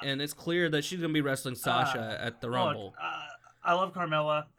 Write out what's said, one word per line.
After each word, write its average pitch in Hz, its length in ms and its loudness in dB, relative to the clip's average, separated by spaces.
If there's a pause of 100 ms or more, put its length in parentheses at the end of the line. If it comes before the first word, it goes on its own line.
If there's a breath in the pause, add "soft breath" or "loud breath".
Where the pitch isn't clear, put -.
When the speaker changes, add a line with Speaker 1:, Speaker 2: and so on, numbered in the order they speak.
Speaker 1:
Yeah. 139 80 -2
Speaker 2:
And 135 100 0
it's 147 140 -4
clear 170 360 2
that 151 140 2
she's 180 160 -4
gonna 165 120 0
be 156 80 4
wrestling 135 340 0
Sasha 123 460 2
Speaker 1:
Uh, 110 260 -4
Speaker 2:
at 117 140 -6
the 123 80 -4
Speaker 1:
look, 123 80 -2
Speaker 2:
Rumble. 131 440 -2
Speaker 1:
uh, - 260 -8 (360)
I 175 120 4
love 185 200 2
Carmella, 151 520 0 (120)